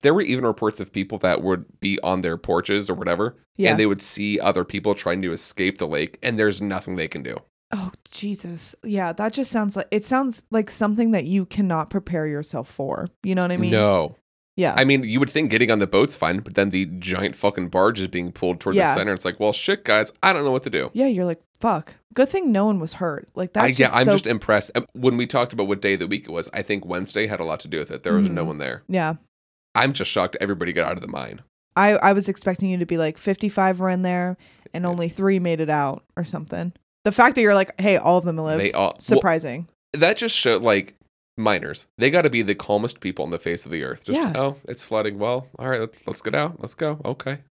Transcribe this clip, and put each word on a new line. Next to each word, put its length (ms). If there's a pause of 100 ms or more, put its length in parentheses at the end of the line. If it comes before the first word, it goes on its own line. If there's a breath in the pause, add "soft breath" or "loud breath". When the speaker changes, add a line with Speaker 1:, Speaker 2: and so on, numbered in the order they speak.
Speaker 1:
There 100
were 100
even 220
reports 360
of 120
people 260
that 260
would 220 (120)
be 220
on 220
their 140
porches 540
or 40
whatever, 420 (200 soft breath)
Speaker 2:
Yeah. 140
Speaker 1:
and 80
they 80
would 160
see 380
other 240
people 320
trying 260
to 80
escape 480
the 80
lake, 340
and 160
there's 240
nothing 360
they 100
can 160
do. 140 (380)
Speaker 2:
Oh, 160 (200)
Jesus. 640 (100)
Yeah, 300
that 180
just 180
sounds 280
like, 120
it 140
sounds 460
like 200
something 420
that 120
you 220
cannot 420
prepare 380
yourself 420
for. 400 (140)
You 120
know 80
what 100
I 40
mean? 140
Speaker 1:
No. 460 (420)
Speaker 2:
Yeah. 180
Speaker 1:
I 80
mean, 200
you 160
would 100
think 200
getting 200
on 80
the 80
boat's 280
fine, 260
but 140
then 140
the 160 (140)
giant 360
fucking 360
barge 280
is 100
being 220
pulled 300
toward 160
Speaker 2:
Yeah. 160
Speaker 1:
the 80
center. 140
It's 100
like, 160
"Well, 140
shit, 320
guys, 260 (100)
I 120
don't 100
know 60
what 140
to 60
do." 220
Speaker 2:
Yeah, 140
you're 180
like, 160 (200)
"Fuck." 340 (180)
Good 160
thing 240
no 140
one 120
was 160
hurt. 400
Like, 200
that's 100
Speaker 1:
I, 40
yeah, 180
Speaker 2:
just 100
Speaker 1:
I'm 80
Speaker 2:
so 80
Speaker 1:
just 140
impressed. 480
Um, 180
when 240
we 100
talked 280
about 120
what 140
day 140
of 60
the 60
week 180
it 60
was, 220
I 80
think 240
Wednesday 420
had 140
a 40
lot 160
to 80
do 100
with 120
it. 120
There 100
was 160
no 140
Speaker 2:
Mm-hmm. 60
Speaker 1:
one 100
there. 300
Speaker 2:
Yeah. 260 (600)
Speaker 1:
I'm 200
just 160
shocked 320
everybody 320
got 160
out 80
of 40
the 60
mine. 320 (340)
Speaker 2:
I, 200
I 180
was 160
expecting 400
you 80
to 80
be 140
like, 180
"Fifty-five 640
were 80
in 140
there 340 (380 soft breath)
and 100
Speaker 1:
Yeah. 60
Speaker 2:
only 180
three 300
made 220
it 100
out," 340 (100)
or 100
something. 500 (300)
The 60
fact 240
that 60
you're 140
like, 260
"Hey, 160
all 220
of 60
them 120
lived." 260
Speaker 1:
They 100
all, 180
well, 100
Speaker 2:
Surprising. 680 (280)
Speaker 1:
that 240
just 180
showed, 260
like, 320 (420)
miners. 500 (120)
They 120
gotta 200
be 120
the 120
calmest 460
people 240
on 60
the 80
face 260
of 80
the 120
earth. 200
Just, 160
Speaker 2:
Yeah. 160
Speaker 1:
"Oh, 200 (120)
it's 160
flooding. 340
Well, 300 (100)
all 100
right, 120
let's, 260
let's 160
get 120
out. 260
Let's 140
go. 300
Okay." 340 (140)